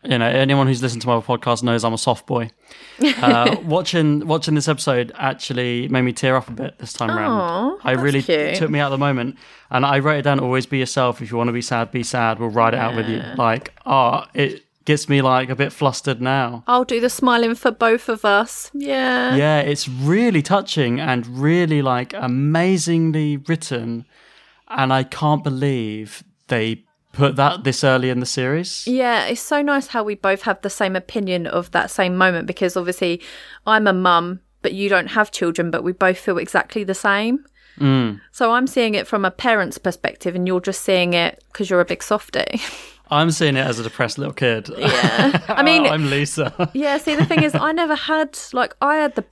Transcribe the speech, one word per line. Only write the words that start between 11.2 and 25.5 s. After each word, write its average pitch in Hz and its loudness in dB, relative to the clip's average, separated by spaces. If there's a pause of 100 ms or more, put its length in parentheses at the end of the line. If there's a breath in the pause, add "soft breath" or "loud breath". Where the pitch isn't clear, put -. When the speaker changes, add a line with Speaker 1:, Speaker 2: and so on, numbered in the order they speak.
Speaker 1:
If 110 -12
you 117 -6
wanna 117 0
be 120 -4
sad, 117 -4
be 123 -4
sad. 113 -2
We'll 117 -4
ride 113 4
it 123 -2
out 117 -2
with 110 -4
you." 110 -2
Speaker 2:
Yeah. - -10
Speaker 1:
Like, 117 0 (120)
ah, 131 2
it - -2 (220)
gets 151 0
me, 139 4
like, 131 2
a 127 -4
bit 139 -2
flustered 135 -2
now. 127 -2
Speaker 2:
I'll 247 2
do 240 -2
the 247 2
smiling 233 2
for 247 0
both 233 0
of 220 -4
us. 208 0
Yeah. 262 0
Speaker 1:
Yeah, 147 4
it's 143 -2
really 165 2
touching 147 0
and 123 -2
really, 151 2
like, 127 -2
amazingly 156 0
written. 123 -6 (640 soft breath)
And 131 0
I 131 2
can't 147 0
believe 123 -4 (240)